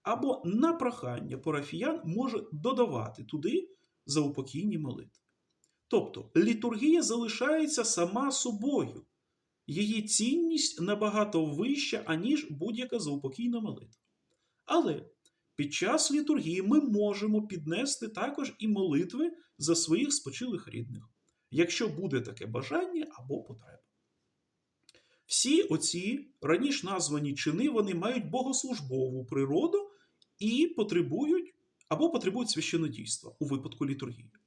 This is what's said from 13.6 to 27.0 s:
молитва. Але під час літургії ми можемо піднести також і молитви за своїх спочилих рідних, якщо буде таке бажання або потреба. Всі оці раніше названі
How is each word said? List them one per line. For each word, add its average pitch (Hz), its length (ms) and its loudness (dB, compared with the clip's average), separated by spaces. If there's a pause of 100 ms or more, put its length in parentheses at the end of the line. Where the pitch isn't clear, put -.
молитва. 131 420 -8 (640)
Але 247 420 2 (500)
під 143 180 -2
час 277 380 2
літургії 202 500 2
ми 262 180 6
можемо 208 680 2
піднести 190 640 -2
також 240 500 -4
і 214 100 0
молитви 190 640 2 (260)
за 156 160 2
своїх 180 380 2
спочилих - 560 -4
рідних, - 340 -8 (480)
якщо 170 380 2
буде 147 320 -2
таке - 260 -8
бажання 311 600 -2 (120)
або 127 240 -8
потреба. - 400 -20 (1400)
Всі 311 360 4
оці 190 680 -2 (100)
раніше 180 460 2
названі 147 480 0